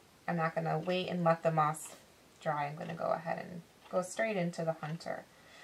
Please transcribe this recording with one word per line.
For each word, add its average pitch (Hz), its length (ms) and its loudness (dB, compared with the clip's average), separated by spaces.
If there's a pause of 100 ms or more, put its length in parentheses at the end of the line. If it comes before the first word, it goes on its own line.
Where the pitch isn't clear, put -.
(260)
I'm 175 100 0
not 165 200 0
gonna 160 240 0
wait 180 280 0
and 175 140 -2
let 165 220 4
the 165 80 6
moss 156 420 0 (460)
dry. 147 260 0
I'm 147 80 -6
gonna 170 200 -6
go - 180 0
ahead 170 260 0
and 175 240 -10 (260)
go 185 140 2
straight 220 340 0
into 175 280 0
the 160 80 2
Hunter, - 520 -6 (400)